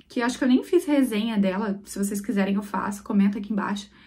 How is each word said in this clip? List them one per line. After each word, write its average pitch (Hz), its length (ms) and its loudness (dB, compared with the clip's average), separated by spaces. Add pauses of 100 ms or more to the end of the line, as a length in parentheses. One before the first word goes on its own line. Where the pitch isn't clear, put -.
que 240 140 -2
acho 247 140 -2
que - 60 -2
eu 269 40 2
nem 254 160 4
fiz 349 200 2
resenha 226 540 0
dela. 202 480 0
Se - 140 -14
vocês 202 200 -4
quiserem, 196 360 0
eu 208 80 -2
faço, 202 400 -6
comenta 202 340 2
aqui 208 160 -6
embaixo. 202 340 -4 (200)